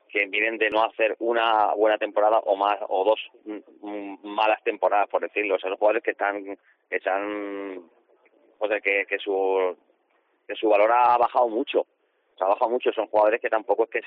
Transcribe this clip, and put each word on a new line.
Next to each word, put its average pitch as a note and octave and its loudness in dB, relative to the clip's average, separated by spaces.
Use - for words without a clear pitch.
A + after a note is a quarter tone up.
que G2+ -2
vienen G#2+ -2
de G#2+ 0
no A2 2
hacer A2 0
una A2+ 2
buena G#2+ 2
temporada G#2+ 2
o G2+ 0
más, G2+ 0
o F#2+ 0
dos, A2 2
mm, G#2 -14
mm, G2+ -10
malas G#2+ -2
temporadas, G2+ 0
por F2 -4
decirlo. G2 -2
O F#2 2
sea, F#2+ -6
son F#2+ -6
jugadores G#2+ 2
que - -4
están, G2+ -4
que - -12
están, G2 -6
o G#2+ -4
sea, G#2 -2
que, G2 0
que G2 -4
su, F#2+ 0
que G#2 -10
su A2 0
valor G#2+ 6
ha A#2+ 4
bajado A#2+ 2
mucho. A2 -2
O - -12
sea, F#2 -4
ha G2 4
bajado A2+ 0
mucho. A#2+ 0
Son G#2 -4
jugadores G#2+ 2
que A2+ -4
tampoco G#2 0
es - -6
que A2+ -6